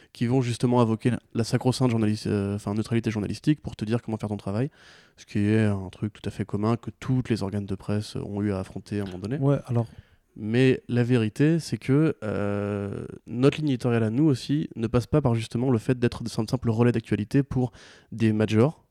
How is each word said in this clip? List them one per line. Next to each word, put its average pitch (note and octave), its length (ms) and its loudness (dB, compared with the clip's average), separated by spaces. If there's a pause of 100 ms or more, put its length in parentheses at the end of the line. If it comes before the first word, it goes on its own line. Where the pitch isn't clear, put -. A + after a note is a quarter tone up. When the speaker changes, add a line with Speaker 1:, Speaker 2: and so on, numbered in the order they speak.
(140)
Speaker 1:
qui A#2+ 140 -4
vont C3 140 2
justement B2 380 2
invoquer A2+ 300 2
la, A#2 100 0 (140)
la A2+ 100 -2
sacro-sainte B2+ 480 0
journaliste, G#2+ 360 0
euh, G2+ 280 0
enfin, G2+ 180 -4
neutralité A2 380 -2
journalistique G#2+ 500 -2
pour - 140 -10
te - 80 -8
dire A2+ 180 -2
comment A2 140 -6
faire G#2+ 140 -8
ton G#2 80 -4
travail, A2 320 -4 (480)
ce - 80 -20
qui - 140 -4
est G#2+ 260 4
un F#2+ 240 -2
truc - 240 -6
tout - 100 -20
à G2+ 80 -6
fait G#2 140 -6
commun G#2+ 320 0
que - 120 -12 (120)
tous C3 280 0
les G2+ 140 0
organes G2 220 -4
de F#2+ 100 -6
presse G#2 400 -6
ont G2 260 -6
eu G#2 120 0
à F#2+ 60 -2
affronter G2+ 420 -8
à - 20 -4
un - 40 -4
moment F3+ 120 -10
donné. G#2 180 -6
Speaker 2:
Ouais, C#3 280 2
alors. A#2 200 0 (520)
Speaker 1:
Mais A#2+ 500 2
la A#2+ 160 2
vérité, B2+ 560 2
c'est A#2+ 180 -4
que, D3 460 2
euh, G2+ 840 -4 (220)
notre B2 300 2
ligne D3+ 140 -2
éditoriale A#2 320 0
à A2 60 0
nous A#2+ 140 0
aussi D3 540 0
ne A2+ 100 -2
passe A#2+ 180 2
pas D3+ 140 2
par B2+ 160 2
justement A#2 340 -2
le B2 80 4
fait B2+ 220 0
d'être A#2 240 0
de A#2 60 -6
sim-, A2 180 -4
simple B2 220 -2
relais A#2 240 4
d'actualité A#2 500 0
pour B2+ 300 -2 (400)
des A2 180 4
majors A2 600 2